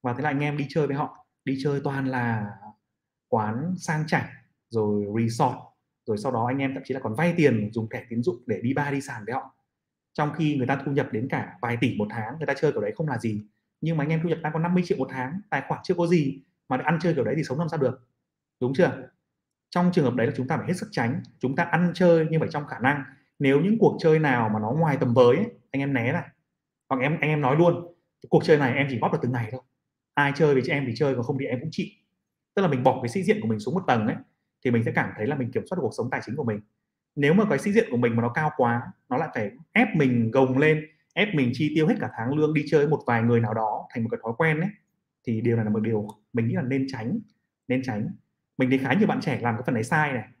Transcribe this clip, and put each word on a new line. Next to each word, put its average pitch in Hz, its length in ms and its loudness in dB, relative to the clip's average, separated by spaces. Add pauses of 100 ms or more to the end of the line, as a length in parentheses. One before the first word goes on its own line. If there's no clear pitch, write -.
Và 123 100 -2
thế 127 100 -6
là 151 80 0
anh 139 100 -2
em 147 160 -2
đi 143 120 -4
chơi 151 180 0
với 135 100 -2
họ, - 300 -8 (180)
đi 135 180 -2
chơi 143 220 0
toàn 135 220 -2
là 117 440 -2 (800)
quán 120 500 -2
sang 156 280 -4
chảnh, 127 200 -2 (440)
rồi 104 340 0 (140)
resort, 117 360 0 (520)
rồi 107 120 -2
sau 123 140 -4
đó 117 140 0
anh 131 120 -2
em 135 160 -2
thậm - 120 -8
chí 127 80 -4
là 131 60 -6
còn 110 140 -6
vay 170 220 0
tiền 117 360 2
dùng 113 160 -4
thẻ - 200 -10
tín 117 140 -2
dụng 147 140 -2 (100)
để 107 160 -4
đi 127 120 0
bar, 143 180 -2
đi 139 80 -2
sàn 123 260 -12
với 117 80 -6
họ. 135 200 -10 (580)
Trong 147 200 -2
khi 151 240 0
người 123 100 0
ta 139 180 -2
thu 147 80 -2
nhập 139 200 0
đến 127 180 -4
cả 117 320 -4
vài 120 180 -2
tỷ 123 160 0
một 104 140 0
tháng, 113 280 -8
người 147 80 0
ta 139 80 4
chơi 147 180 2
kiểu 110 80 -2
đấy 104 160 -2
không 156 120 -2
là 127 100 0
gì. 110 240 -2 (380)
Nhưng 160 160 -2
mà 143 80 0
anh 151 40 -2
em 160 140 0
thu 175 60 -2
nhập 160 140 0
đang 151 100 -4
có 165 60 -2
năm 175 160 0
mươi 180 120 4
triệu - 120 0
một 131 120 -2
tháng, 135 300 -6 (100)
tài 139 180 -2
khoản - 160 -4
chưa 185 100 0
có 170 120 0
gì 156 360 2 (260)
mà 127 160 0
ăn 160 160 2
chơi 170 140 0
kiểu 123 100 0
đấy 107 120 -2
thì 156 80 -4
sống 123 140 -6
làm 165 100 -2
sao 160 120 -4
được, 123 280 -2 (520)
đúng 127 140 -2
chưa? 147 340 0 (600)
Trong 180 220 2
trường 175 120 4
hợp 120 100 2
đấy 117 120 2
là 113 100 -2
chúng 127 120 -4
ta 156 80 -2
phải - 100 -6
hết 160 60 -2
sức - 180 -6
tránh. 131 320 -2 (160)
Chúng - 180 -2
ta - 80 0
ăn 170 300 2
chơi 170 360 6
nhưng 160 100 2
phải - 120 0
trong 147 140 -6
khả - 120 -12
năng. 139 260 0 (340)
Nếu 139 220 4
những 214 180 2
cuộc 208 220 6
chơi 160 180 6
nào 123 360 2
mà 107 60 0
nó 107 120 -2
ngoài 160 280 2
tầm 127 140 2
với 127 220 8
ấy, 214 100 0 (240)
anh 139 120 -4
em 139 100 -2
né 123 200 0
ra. 170 200 -6 (560)
Hoặc 131 120 -2
em, 143 200 0
anh 151 100 0
em 151 100 0
nói 135 160 2
luôn, - 380 2 (340)
"Cuộc - 160 4
chơi 156 140 6
này 139 180 2
em 139 140 2
chỉ 123 80 -4
góp 147 140 0
được 156 100 -2
từng 123 100 0
ngày 120 200 -4
thôi. 127 80 -10 (540)
Ai 143 220 2
chơi 151 180 6
với 127 100 2
chị 160 80 -4
em 143 140 -2
thì 117 100 -4
chơi, 139 180 0
còn 120 100 -2
không 135 140 -4
thì 139 80 -4
em 123 140 -4
cũng 160 120 -8
chịu." - 140 -4 (680)
Tức 196 80 2
là 180 60 4
mình 131 140 0
bỏ 127 200 4
cái 120 60 -4
sĩ 190 140 -2
diện 202 180 2
của 113 80 -4
mình 110 100 0
xuống 127 160 -6
một 190 120 -2
tầng 113 200 2
ấy, 135 100 -2 (480)
thì 127 60 2
mình 117 140 2
sẽ 117 100 -2
cảm 127 220 -2
thấy 107 100 -4
là 147 100 -2
mình 123 140 -4
kiểm 104 160 -4
soát 185 100 -6
được 151 60 -4
cuộc 107 140 -4
sống 117 140 -4
tài 131 140 -6
chính - 120 -8
của 151 80 -6
mình. 107 160 -4 (560)
Nếu 143 180 4
mà 214 140 6
cái 139 100 2
sĩ 202 140 -2
diện 226 180 4
của 123 60 -2
mình 120 200 2
mà 117 60 2
nó 120 60 0
cao 151 280 -2
quá, 120 260 2 (260)
nó 123 80 -2
lại 156 180 -2
phải 107 160 -2 (220)
ép 240 240 4
mình 120 340 2
gồng 131 280 4
lên, 156 260 4 (300)
ép 208 200 0
mình 131 180 2
chi 151 220 -2
tiêu 156 120 2
hết 208 140 2
cả 110 160 -4
tháng 120 180 -4
lương 151 200 0
đi 147 160 0
chơi 147 180 4
một 143 180 0
vài 117 160 2
người 117 180 4
nào 110 140 0
đó 110 360 -4
thành 123 120 -6
một 110 80 -4
cái 113 140 -6
thói 113 140 -4
quen 160 220 0
ấy, 196 100 -2 (560)
thì 110 140 -2
điều 117 160 2
này 113 80 0
là 104 60 -2
một 107 100 0
điều 107 280 -2 (240)
mình 117 160 0
nghĩ 180 60 -2
là 180 80 -2
nên 135 260 -2
tránh, 131 300 -6 (500)
nên 131 160 0
tránh. 117 240 -4 (500)
Mình 127 120 2
thấy 131 80 4
khá 131 140 0
nhiều 202 140 4
bạn 135 140 0
trẻ 120 200 -2
làm 113 140 0
cái 117 120 -6
phần 143 80 0
này 110 100 0
sai 151 280 0
này. 113 120 -6 (160)